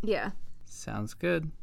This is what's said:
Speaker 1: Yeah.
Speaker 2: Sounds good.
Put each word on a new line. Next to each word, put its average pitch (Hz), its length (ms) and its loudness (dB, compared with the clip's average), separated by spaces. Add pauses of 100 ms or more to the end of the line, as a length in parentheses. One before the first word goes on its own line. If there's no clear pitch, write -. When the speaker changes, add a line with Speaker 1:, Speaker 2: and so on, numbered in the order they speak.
Speaker 1:
Yeah. 202 280 2 (340)
Speaker 2:
Sounds 107 500 -4
good. 165 380 2 (100)